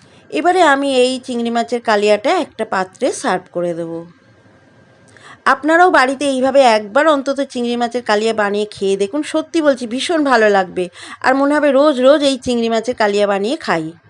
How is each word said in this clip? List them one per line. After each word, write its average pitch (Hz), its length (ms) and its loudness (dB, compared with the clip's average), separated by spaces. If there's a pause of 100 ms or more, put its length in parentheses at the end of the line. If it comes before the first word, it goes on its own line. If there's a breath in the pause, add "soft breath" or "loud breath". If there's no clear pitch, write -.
(300 soft breath)
এবারে 359 320 2
আমি 277 340 2
এই 254 280 2
চিংড়ি 233 260 -4
মাছের 233 300 -4
কালিয়াটা 208 580 0
একটা 254 260 -6
পাত্রে 202 480 -4
সার্ভ 185 300 -4 (100)
করে 175 220 -4
দেব। 165 300 -10 (1400 loud breath)
আপনারাও 320 460 4
বাড়িতে 277 400 2
এইভাবে 262 300 2
একবার 220 480 2
অন্তত 277 320 0
চিংড়ি 240 360 -4
মাছের 240 260 -4
কালিয়া 220 320 0
বানিয়ে 208 300 -2
খেয়ে 196 320 -4
দেখুন, 202 260 -4
সত্যি 311 400 -4
বলছি 247 240 0
ভীষণ 277 380 -4
ভালো 226 260 4
লাগবে 180 380 0 (320 loud breath)
আর 262 140 2
মনে 277 200 0
হবে 294 160 2
রোজ 269 300 2
রোজ 277 220 4
এই 269 160 0
চিংড়ি 240 300 -2
মাছের 220 260 -2
কালিয়া 208 320 0
বানিয়ে 202 300 -2
খাই। 165 360 -4 (180)